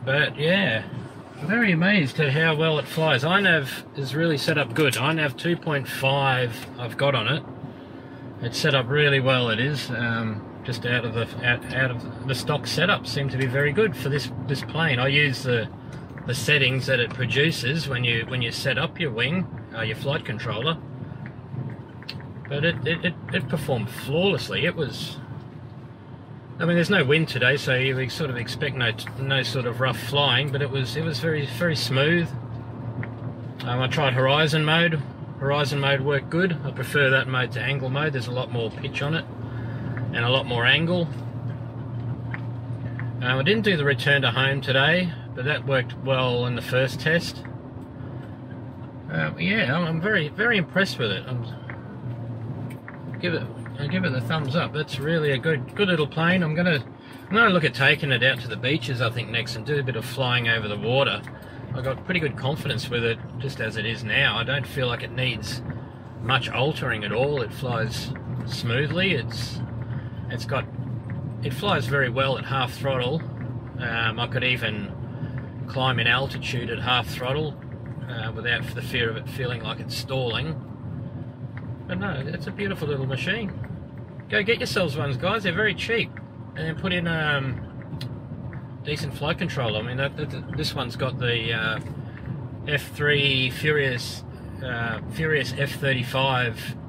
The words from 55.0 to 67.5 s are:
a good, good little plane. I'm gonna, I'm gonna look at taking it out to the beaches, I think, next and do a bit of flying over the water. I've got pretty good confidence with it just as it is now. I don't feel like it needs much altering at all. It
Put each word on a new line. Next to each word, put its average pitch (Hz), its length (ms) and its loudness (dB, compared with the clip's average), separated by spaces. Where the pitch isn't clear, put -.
a 131 60 2
good, 127 360 0
good 202 140 4
little 156 180 4
plane. 170 360 4
I'm 156 120 2
gonna, 165 300 4
I'm 185 60 -2
gonna 226 160 10
look 175 140 6
at 127 100 4
taking 143 380 6
it 117 100 4
out 127 180 6
to - 80 -6
the 104 80 -4
beaches, 127 440 0
I 117 100 2
think, 110 180 -4
next 113 280 -2
and 110 80 -6
do 147 140 2
a 139 40 0
bit 127 140 -2
of 123 80 -4
flying 123 440 2
over 113 200 4
the 104 80 -2
water. 110 440 4
I've 127 100 -4
got 131 200 -2
pretty 180 160 0
good 151 160 -2
confidence 131 520 -2
with 120 160 0
it 117 140 2
just 131 220 -6
as 110 160 -4
it 107 100 -2
is 113 180 -4
now. 113 320 4
I 113 80 0
don't 131 220 -2
feel 131 200 -2
like 120 160 -2
it 113 100 -8
needs 120 500 -2
much 123 260 2
altering 120 560 0
at 104 80 -2
all. 131 300 2
It 104 100 -4